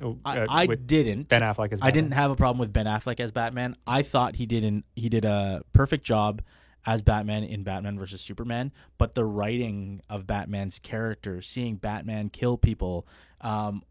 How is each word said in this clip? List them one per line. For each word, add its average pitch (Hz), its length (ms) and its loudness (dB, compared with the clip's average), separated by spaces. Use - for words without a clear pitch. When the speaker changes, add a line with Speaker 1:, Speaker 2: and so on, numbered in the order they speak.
Speaker 1:
Uh, 120 100 -4
Speaker 2:
I, 120 140 -2
Speaker 1:
uh, 110 100 2
Speaker 2:
I 165 160 4
Speaker 1:
with 123 200 -2
Speaker 2:
didn't. 131 440 2
Speaker 1:
Ben 117 100 8
Affleck 107 320 0
as 107 80 -4
Speaker 2:
I 131 100 6
didn't 151 200 2
Speaker 1:
Batman? 139 140 2
Speaker 2:
have 139 80 2
a 131 40 -2
problem 127 220 4
with 117 160 -2
Ben 110 100 2
Affleck 107 360 -2
as 117 120 -4
Batman. 123 420 -2
I 131 160 2
thought 123 340 2
he 120 80 -2
did 113 200 2
an, 104 200 0
he 117 140 -4
did 110 160 2
a 98 380 0
perfect 139 320 4
job 107 380 2
as 113 160 0
Batman 107 400 2
in 104 220 -6
Batman 98 340 -6
versus 95 220 -10
Superman, 120 520 -6
but 113 160 2
the 120 100 2
writing 104 840 -4
of 98 180 -8
Batman's 98 520 -6
character, 107 640 -8
seeing 120 340 -6
Batman 104 540 -6
kill 123 260 -2
people, 90 500 2
um, 107 500 -4